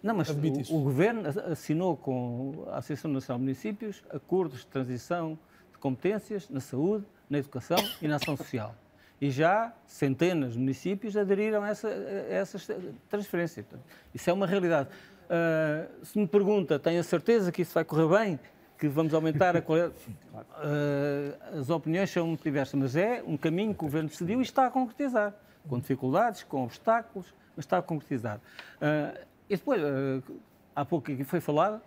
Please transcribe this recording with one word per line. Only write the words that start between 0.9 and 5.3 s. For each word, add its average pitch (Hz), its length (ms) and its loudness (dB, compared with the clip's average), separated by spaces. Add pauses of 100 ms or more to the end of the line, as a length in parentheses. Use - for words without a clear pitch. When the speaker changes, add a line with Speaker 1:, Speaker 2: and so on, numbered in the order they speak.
Speaker 1:
assinou 165 460 0
com 127 720 -6
a - 120 -6
Associação 135 320 -6
Nacional 131 260 -4
de 127 80 -2
Municípios 202 640 -6
acordos 156 500 -2
de - 80 -18
transição 160 720 -4 (320)